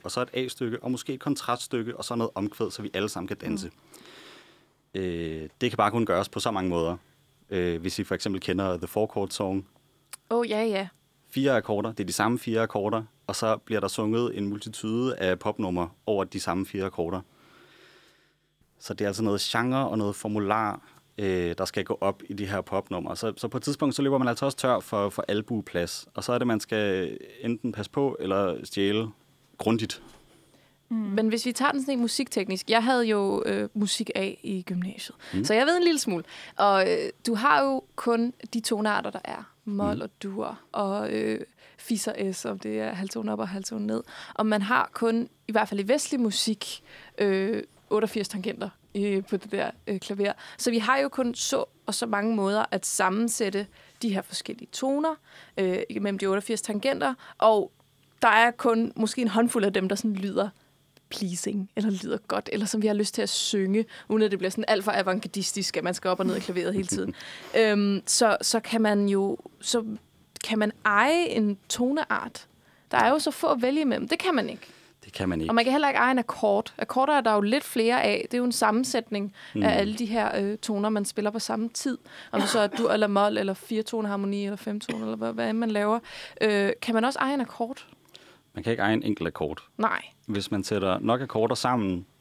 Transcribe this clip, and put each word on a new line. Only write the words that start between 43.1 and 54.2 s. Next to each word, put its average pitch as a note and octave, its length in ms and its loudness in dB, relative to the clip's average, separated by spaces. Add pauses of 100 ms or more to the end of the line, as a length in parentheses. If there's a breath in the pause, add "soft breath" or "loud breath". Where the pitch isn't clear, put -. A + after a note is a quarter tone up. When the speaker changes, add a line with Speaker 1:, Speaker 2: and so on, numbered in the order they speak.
Speaker 2:
op - 60 -4
og A3 100 -4
halvtone G3+ 380 -6
ned. A3+ 160 -2 (320 loud breath)
Og A3 120 0
man G#3+ 160 2
har A3+ 300 -2
kun, A3+ 360 0 (200)
i A3 40 -8
hvert G#3+ 160 2
fald G3+ 120 -4
i G3 80 -4
vestlig C#4+ 320 0
musik, - 600 -2 (360 loud breath)
øh, G3+ 440 2 (280)
otteogfirs G#3+ 380 0
tangenter, G3+ 400 -6 (260)
øh, G3 300 0
på - 120 -2
det G3 160 -8
der, - 180 0 (160)
øh, G3+ 140 -2
klaver. G3+ 320 -2 (260 loud breath)
Så - 120 0
vi A#3 80 2
har A#3 200 4
jo C#4 100 2
kun B3 260 -2
så - 300 -2 (220)
og G#3+ 80 -4
så A#3+ 120 -2
mange A3 300 0
måder G3+ 340 2
at G3 160 -2
sammensætte G3+ 800 0 (360 loud breath)
de A#3 120 0
her F#3 80 0